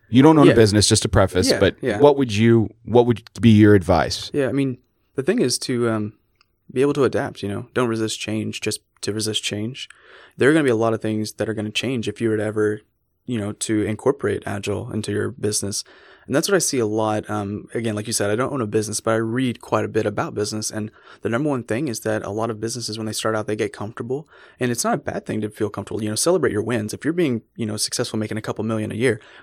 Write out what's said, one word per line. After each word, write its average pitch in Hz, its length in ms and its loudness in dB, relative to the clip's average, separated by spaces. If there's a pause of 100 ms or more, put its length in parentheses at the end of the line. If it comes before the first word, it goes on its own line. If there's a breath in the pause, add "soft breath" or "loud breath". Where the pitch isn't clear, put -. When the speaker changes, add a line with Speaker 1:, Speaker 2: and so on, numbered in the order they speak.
Speaker 1:
you 123 140 6
don't 156 160 8
own 139 80 8
Speaker 2:
Yeah. - 60 8
Speaker 1:
a 110 40 2
business, 104 300 6
just - 160 4
to - 60 0
preface, 95 420 2
Speaker 2:
Yeah, 110 100 0
Speaker 1:
but 95 200 4
Speaker 2:
yeah. 107 180 -2
Speaker 1:
what 143 180 8
would 127 180 0
you, 113 360 4 (140)
what 120 220 6
would 120 160 0 (180)
be 113 100 8
your 104 240 10
advice? 85 580 2
Speaker 2:
Yeah, 135 160 0
I 101 40 -4
mean, 135 260 -4 (380)
the 135 60 -2
thing 220 180 0
is 131 200 0
to, 120 300 -2
um, 110 240 -4 (580)
be 127 80 -2
able 143 140 2
to 143 100 2
adapt, 117 380 -2
you 101 60 -6
know, 101 260 -8
don't 127 140 0
resist 110 300 -2
change 107 420 -6
just - 200 -4 (220)
to 104 100 -4
resist 107 320 -4
change. 110 440 -8 (500 soft breath)
There 127 100 6
are 147 40 8
gonna 160 120 4
be 131 60 2
a 117 60 2
lot 113 180 2
of 110 80 -4
things 107 320 -4
that 107 140 -4
are 110 60 -4
gonna 107 160 -6
change 117 380 -4
if 101 120 -8
you 113 100 0
were 107 80 0
to 107 40 -2
ever, 107 380 0 (460)
you 123 120 -4
know, 104 140 -4
to 107 300 -2
incorporate 104 640 -2
Agile 101 440 -6
into 104 220 -6
your 104 180 -4
business. 104 540 -6 (420 soft breath)
And 117 80 -4
that's 156 140 0
what 202 80 2
I - 20 2
see 147 200 -2
a 113 80 0
lot. 107 420 -2
Um, 104 460 -6
again, 113 200 -4
like 107 120 -6
you 117 80 -6
said, 101 160 -2
I 107 40 0
don't 127 180 -2
own 135 100 -4
a 110 40 -2
business, 107 340 -4
but 113 120 -2
I 113 40 2
read 117 440 -2
quite 107 240 -2
a 104 40 -4
bit 107 180 -2
about 117 280 -4
business. 107 360 -4
And 107 200 -8 (300 soft breath)
the - 80 -6
number 127 220 -2
one 127 140 -4
thing 127 240 -4
is 110 120 -6
that 110 240 -4
a - 60 -8
lot 110 180 -4
of 107 120 -8
businesses, 113 360 -8
when 110 100 -8
they 107 60 -6
start 110 240 -2
out, 107 100 -4
they 107 100 -4
get 107 180 -4
comfortable. 120 520 -8 (320 soft breath)
And 123 120 -2
it's 120 140 -4
not 226 100 0
a - 40 -2
bad - 280 -8
thing 107 160 -4
to 107 80 -6
feel 107 180 -4
comfortable. 107 340 -8
You 107 60 -2
know, 107 60 -4
celebrate 160 380 2
your 101 100 0
wins. 113 320 -4
If - 100 -12
you're 143 80 0
being, 151 300 0 (140)
you 117 100 -4
know, 107 100 -6
successful, - 420 -4
making 107 200 -4
a - 40 -6
couple 113 220 -6
million 110 260 -2
a - 60 -8
year, 113 240 0 (220 loud breath)